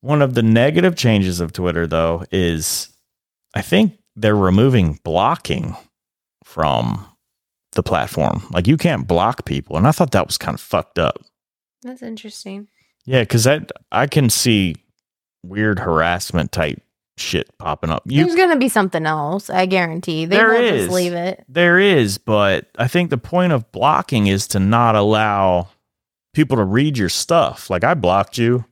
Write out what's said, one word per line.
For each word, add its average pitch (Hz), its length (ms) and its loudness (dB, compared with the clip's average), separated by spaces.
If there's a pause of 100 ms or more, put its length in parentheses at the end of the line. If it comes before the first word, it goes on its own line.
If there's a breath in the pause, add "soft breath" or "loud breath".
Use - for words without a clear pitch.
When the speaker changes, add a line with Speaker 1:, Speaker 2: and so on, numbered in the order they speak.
Speaker 1:
One 147 220 2
of 131 120 0
the 123 80 2
negative 147 540 4
changes 95 440 0
of 82 120 -4
Twitter, 85 340 -2
though, 82 440 -2
is 85 580 -2 (680)
I - 80 -4
think 202 360 0 (160)
they're 107 220 2
removing 98 640 4
blocking 87 760 -2 (680)
from 65 600 -2 (680)
the 87 100 -2
platform. 69 680 -2
Like, 87 160 -2
you 143 100 4
can't 147 300 -2
block 101 380 0
people. 71 320 -6
And 95 100 2
I 156 60 4
thought 160 200 0
that 95 140 2
was - 120 -8
kind - 160 -6
of - 60 -14
fucked - 380 -4
up. - 240 -2 (600)
Speaker 2:
That's 254 200 -18
interesting. 208 680 -16 (360)
Speaker 1:
Yeah, 127 200 0
'cause 113 220 2
I, 151 140 2 (320)
I 123 140 0
can 135 240 2
see 101 460 0 (680)
weird 101 340 -2
harassment 85 720 0
type 78 300 -4 (360)
shit - 400 -6
popping - 320 -6
up. - 140 -4
You 143 200 2
Speaker 2:
There's 339 120 0
gonna 349 220 4
be 254 100 0
something 185 380 -2
else, 156 420 -4
I 185 180 0
guarantee. 170 600 -2
They 185 100 0
Speaker 1:
There 220 160 4
Speaker 2:
won't 233 120 2
Speaker 1:
is. 156 220 0
Speaker 2:
just 180 80 -2
leave 180 200 0
it. 175 340 -6
Speaker 1:
There 175 300 4
is, 143 400 2
but 101 480 0 (120)
I 123 100 0
think 175 220 0
the 139 80 -2
point 175 340 0
of 120 200 -2
blocking 113 540 0
is 98 220 0
to 104 120 -4
not 113 360 2
allow 101 720 2 (680)
people 143 240 0
to 104 60 2
read 131 340 0
your 95 100 0
stuff. - 600 -2
Like, 92 140 -2
I 151 100 2
blocked 101 440 0
you. 120 340 0